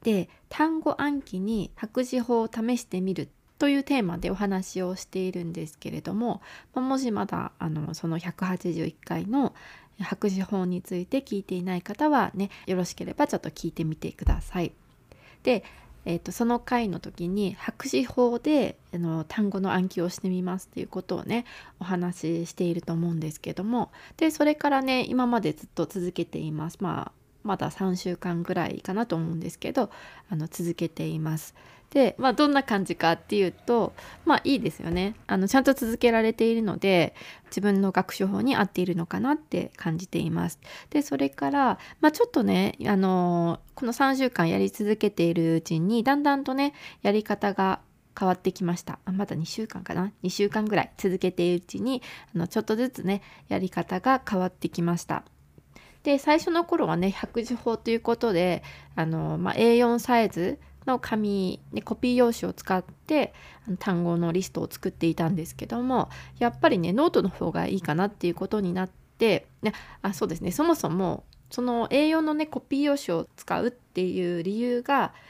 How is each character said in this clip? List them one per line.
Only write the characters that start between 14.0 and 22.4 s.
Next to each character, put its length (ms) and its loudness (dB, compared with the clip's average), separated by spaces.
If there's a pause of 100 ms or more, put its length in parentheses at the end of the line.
く 140 -14
だ 140 4
さ 220 -4
い。 80 -2 (720)
で、 220 2 (400)
え 100 -2
ー 60 -2
と、 100 -10
そ 140 -2
の 160 0
回 280 -2
の 120 -6
時 260 -8
に、 280 -2
博 340 -10
士 160 2
法 340 0
で、 400 2 (160)
あ 40 -4
の、 260 -2
単 260 0
語 80 -4
の 140 0
暗 160 2
記 120 -4
を 80 0
し 100 -8
て 100 -4
み 160 -2
ま 160 -4
す 100 -16
っ 40 -20
て 60 -8
い 40 -6
う 20 -8
こ 160 -8
と 140 -4
を 80 -8
ね、 220 -4 (340)
お 40 -8
話 600 -2